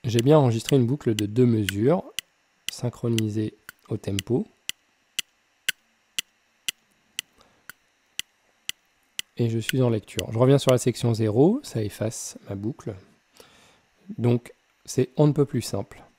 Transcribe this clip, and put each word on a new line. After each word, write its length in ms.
J'ai 180
bien 160
enregistré 380
une 100
boucle 280
de 100
deux 220
mesures, 560
synchronisée 840
au 80
tempo. 500
Et 120
je 100
suis 240
en 60
lecture. 440
Je 60
reviens 200
sur 140
la 60
section 360
zéro, 480
ça 200
efface 560
ma 80
boucle. 380
Donc 340
c'est 320
on 100
ne 60
peut 140
plus 160
simple. 400